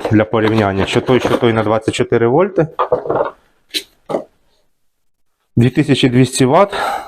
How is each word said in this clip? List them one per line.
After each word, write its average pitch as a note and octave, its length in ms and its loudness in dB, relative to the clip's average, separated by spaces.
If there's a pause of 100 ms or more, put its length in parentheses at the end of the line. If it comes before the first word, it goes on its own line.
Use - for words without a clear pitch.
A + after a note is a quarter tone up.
(100)
для G#2 140 2
порівняння, G#2+ 640 0
що - 140 -2
той, B2 200 2
що - 160 0
той A#2 160 2
на A2 100 0
двадцять G#2+ 320 -2
чотири A#2 340 0
вольти. E3 400 0 (3000)
Дві B2 140 4
тисячі C#3 380 0
двісті B2 360 2
ватт. E3 300 4 (340)